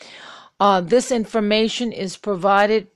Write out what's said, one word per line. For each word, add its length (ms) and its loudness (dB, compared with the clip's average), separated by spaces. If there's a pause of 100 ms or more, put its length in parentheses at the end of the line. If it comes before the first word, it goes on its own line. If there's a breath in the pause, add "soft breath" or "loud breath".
(600 loud breath)
Uh, 220 2
this 280 0
information 840 -2
is 240 -10
provided 800 0